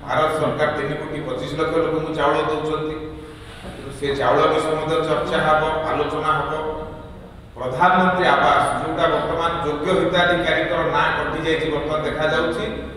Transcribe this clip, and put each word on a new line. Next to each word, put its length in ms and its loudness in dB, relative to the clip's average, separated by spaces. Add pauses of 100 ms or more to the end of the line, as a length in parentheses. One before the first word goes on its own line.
ଭାରତ 360 2
ସରକାର 380 2
ତିନି 240 -2
କୋଟି 260 -6
ପଚିଶ 320 -4
ଲକ୍ଷ 240 0
ଲୋକଙ୍କୁ 360 -2
ଚାଉଳ 180 2 (140)
ଦଉଛନ୍ତି। 440 -2 (1000)
ସେ 100 -4 (120)
ଚାଉଳ 220 4 (120)
ବିଷୟ 260 0
ମଧ୍ୟ 160 0 (120)
ଚର୍ଚ୍ଚା 380 0
ହବ, 160 6 (280)
ଆଲୋଚନା 500 0
ହବ। 140 -4 (1000)
ପ୍ରଧାନମନ୍ତ୍ରୀ 680 2 (100)
ଆବାସ 280 4 (180)
ଯୋଉଟା 320 0
ବର୍ତ୍ତମାନ 380 0 (140)
ଯୋଗ୍ୟ 220 -2 (140)
ହିତାଧିକାରୀଙ୍କର 800 2 (140)
ନାଁ 120 2 (100)
କଟିଯାଇଛି, 560 -2
ବର୍ତ୍ତମାନ 340 -2
ଦେଖାଯାଉଛି 580 0 (320)